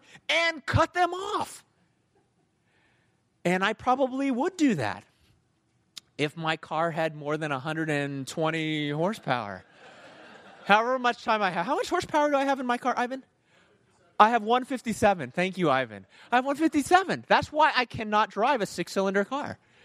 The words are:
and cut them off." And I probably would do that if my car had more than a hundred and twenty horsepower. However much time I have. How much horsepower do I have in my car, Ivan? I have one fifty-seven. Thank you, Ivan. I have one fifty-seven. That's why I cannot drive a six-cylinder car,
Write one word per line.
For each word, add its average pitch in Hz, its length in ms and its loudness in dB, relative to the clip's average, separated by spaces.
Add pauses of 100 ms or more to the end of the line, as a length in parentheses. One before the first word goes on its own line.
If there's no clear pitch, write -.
(280)
and 330 380 0
cut - 260 2
them 349 220 0
off." 392 500 -6 (1800)
And 185 200 2
I 214 80 2
probably 262 580 0
would 277 280 -2
do 277 160 4
that 104 300 -4 (1160)
if 147 180 -2
my 160 220 -2
car 165 320 -2
had 160 260 -2
more 151 220 -4
than 156 120 -4
a 135 80 -2
hundred 156 300 -4
and 143 400 -2
twenty 156 640 -2
horsepower. 127 720 -4 (1040)
However 233 320 4
much 247 260 -2
time 220 160 0
I 190 100 2
have. 170 140 -2
How 269 120 -2
much 480 120 -4
horsepower 302 420 0
do 285 60 2
I 269 80 2
have 277 160 0
in 262 60 -6
my 247 100 0
car, 247 200 -2
Ivan? 247 280 -4 (960)
I 214 100 8
have 233 140 0
one 240 200 2
fifty-seven. 202 680 0
Thank 185 260 -2
you, 175 100 2
Ivan. 113 380 -2 (240)
I 240 60 2
have 254 80 2
one 277 100 -2
fifty-seven. 302 720 2
That's 240 240 2
why 302 240 4
I 247 120 0
cannot 214 440 0
drive 240 300 2
a 190 60 -2
six-cylinder 196 580 -2
car, 262 340 -8 (260)